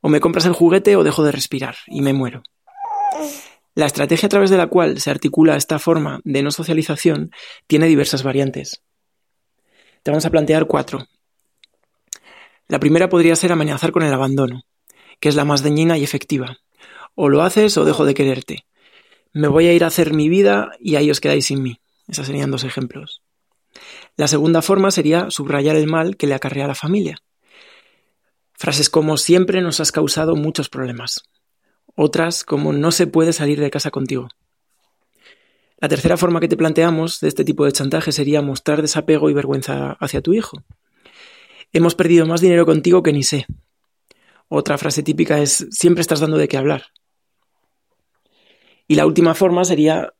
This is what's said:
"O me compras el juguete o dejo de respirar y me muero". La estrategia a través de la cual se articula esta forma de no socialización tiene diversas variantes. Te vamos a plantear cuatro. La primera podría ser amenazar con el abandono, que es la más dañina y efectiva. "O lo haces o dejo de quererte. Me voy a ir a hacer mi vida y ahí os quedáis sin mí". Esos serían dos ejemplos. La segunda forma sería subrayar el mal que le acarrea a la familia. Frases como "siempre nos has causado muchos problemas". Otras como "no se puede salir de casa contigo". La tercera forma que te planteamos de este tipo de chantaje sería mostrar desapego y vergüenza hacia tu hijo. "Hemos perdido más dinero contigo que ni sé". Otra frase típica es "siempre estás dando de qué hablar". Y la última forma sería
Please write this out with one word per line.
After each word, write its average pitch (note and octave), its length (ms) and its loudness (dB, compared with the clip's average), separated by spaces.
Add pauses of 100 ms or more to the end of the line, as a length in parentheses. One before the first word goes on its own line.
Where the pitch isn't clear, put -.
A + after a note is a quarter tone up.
"O - 80 -2
me D3+ 120 4
compras E3 260 0
el F3 60 2
juguete F#3 420 4
o F#3 80 4
dejo D3+ 220 2
de D3 80 2
respirar C3+ 420 -8 (140)
y D3+ 120 -8
me C#3 120 0
muero". B2 320 -4 (1300)
La D3+ 120 0
estrategia C#3+ 400 -2
a G3 40 0
través G3 200 2
de F#3+ 60 6
la F3 120 2
cual E3+ 320 0
se C#3+ 100 -4
articula D3 460 2
esta C#3+ 240 -4
forma D3+ 420 -2
de C#3 220 -2
no C#3+ 80 -4
socialización D#3+ 800 -2 (340)
tiene D#3 220 2
diversas C#3+ 340 2
variantes. C#3 640 -6 (1200)
Te C#3+ 80 -2
vamos D#3 140 0
a D#3+ 40 -2
plantear D#3 380 2
cuatro. C3+ 400 -4 (1600)
La - 100 -2
primera E3 300 4
podría E3+ 260 4
ser F3 160 0
amenazar D#3 400 -2
con E3 140 0
el C#3+ 100 0
abandono, C3 480 -2 (560)
que - 100 0
es C#3+ 60 2
la D3 100 0
más C#3+ 200 0
dañina D#3 340 2
y C#3+ 60 -2
efectiva. C3 540 -6 (580)
"O D3 120 2
lo C#3+ 140 4
haces G#3 360 2
o D3+ 60 2
dejo D3+ 200 2
de C#3 100 2
quererte. C3+ 520 -4 (680)
Me D3+ 140 -2
voy D#3+ 220 4
a E3+ 40 6
ir E3+ 120 4
a - 20 0
hacer D#3+ 280 0
mi D3+ 140 0
vida G3+ 520 2
y D3 160 -2
ahí D3 160 2
os C#3 80 -2
quedáis D3 260 0
sin C3+ 160 -2
mí". B2 180 -8 (280)
Esos C#3+ 180 -10
serían C#3 240 -6
dos C3 140 -6
ejemplos. C3 580 -10 (920)
La D3+ 100 -2
segunda D#3+ 360 2
forma G3 280 2
sería E3+ 400 0
subrayar C#3+ 460 -2
el D3+ 100 2
mal D#3+ 300 -2
que D3 100 -4
le C#3 80 0
acarrea C#3 300 -6
a C#3+ 40 -4
la C#3 60 -6
familia. D#3+ 440 -4 (1300)
Frases D3 380 -2
como D#3 260 2
"siempre F#3 440 2
nos E3+ 180 -4
has D#3 140 -2
causado D#3 420 0
muchos D3+ 340 -4
problemas". A#2+ 540 -10 (720)
Otras E3 480 0
como D3 300 -4
"no D3 180 0
se E3 160 0
puede E3 260 2
salir D3 280 -2
de C#3 100 -2
casa C#3+ 220 -6
contigo". B2+ 360 -6 (1500)
La D3 100 -4
tercera D3 280 0
forma E3+ 240 0
que E3 80 0
te E3 80 0
planteamos D#3+ 640 0
de D#3 80 -2
este D3 160 -2
tipo C#3+ 200 0
de C#3+ 60 4
chantaje C#3+ 400 -2
sería D3 320 0
mostrar C#3+ 400 -2
desapego D3+ 480 0
y C#3+ 40 0
vergüenza C#3 680 -4
hacia C#3+ 200 -4
tu E3 120 -2
hijo. - 320 -4 (1080)
"Hemos E3 220 2
perdido E3+ 320 4
más E3 140 -2
dinero E3+ 260 6
contigo E3 380 4
que D#3+ 80 2
ni C#3+ 100 0
sé". C#3+ 240 -4 (1000)
Otra D3 300 -2
frase D3 260 -4
típica D3+ 340 0
es C#3+ 320 -2
"siempre F3 300 2
estás E3 180 -2
dando D#3 200 0
de D3 100 0
qué D3 80 -4
hablar". C#3 300 -2 (2000)
Y D3+ 100 2
la D3+ 100 4
última E3 280 4
forma F3+ 300 2
sería D#3 560 0